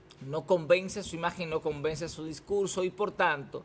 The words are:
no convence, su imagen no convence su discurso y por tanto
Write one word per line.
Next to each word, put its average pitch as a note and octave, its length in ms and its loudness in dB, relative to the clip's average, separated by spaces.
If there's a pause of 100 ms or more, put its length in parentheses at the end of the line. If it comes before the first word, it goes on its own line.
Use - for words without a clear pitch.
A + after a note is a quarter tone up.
(220)
no D3 240 -6
convence, F3+ 560 4
su - 140 -6
imagen E3+ 340 -2
no D#3 120 -2
convence D#3 480 -2
su D#3 160 -8
discurso F#3 580 0
y F#3 60 0
por G3+ 220 -2
tanto D3+ 540 0